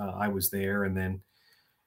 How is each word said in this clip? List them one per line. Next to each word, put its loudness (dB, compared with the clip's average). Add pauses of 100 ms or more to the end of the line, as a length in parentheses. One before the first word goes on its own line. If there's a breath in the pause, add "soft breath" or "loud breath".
uh, -4
I 0
was 0
there, 0
and 0
then, 0 (680)